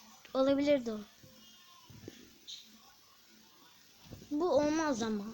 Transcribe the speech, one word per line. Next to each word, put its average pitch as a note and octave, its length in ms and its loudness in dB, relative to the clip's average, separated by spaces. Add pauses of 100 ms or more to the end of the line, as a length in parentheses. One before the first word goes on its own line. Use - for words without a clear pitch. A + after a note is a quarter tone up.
(340)
olabilirdi C4+ 580 2
o. G#3+ 80 -8 (3250)
Bu D4+ 200 0
olmaz D4 520 2
ama. G#3+ 320 -4